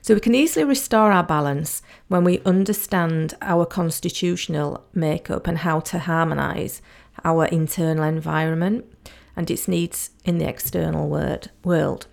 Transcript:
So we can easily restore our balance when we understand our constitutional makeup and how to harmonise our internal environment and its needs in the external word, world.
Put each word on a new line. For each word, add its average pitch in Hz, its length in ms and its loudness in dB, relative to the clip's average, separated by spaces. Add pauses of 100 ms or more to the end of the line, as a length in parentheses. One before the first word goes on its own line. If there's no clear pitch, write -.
So 220 140 4
we 202 40 2
can 226 160 4
easily 311 300 4
restore 226 460 4
our 180 120 4
balance 147 600 -2 (240)
when 180 180 2
we 180 160 2
understand 180 1000 0
our 170 240 2
constitutional 170 1160 -4 (100)
makeup 160 540 -2
and 165 120 -2
how 160 220 0
to 170 180 -6
harmonise 156 800 -2 (420)
our 165 220 2
internal 160 580 0
environment 160 840 -2 (520)
and 170 140 -4
its - 160 -4
needs 170 420 -2 (160)
in 170 140 2
the 156 100 -2
external 156 580 -2
word, 147 440 -4 (120)
world. 165 500 0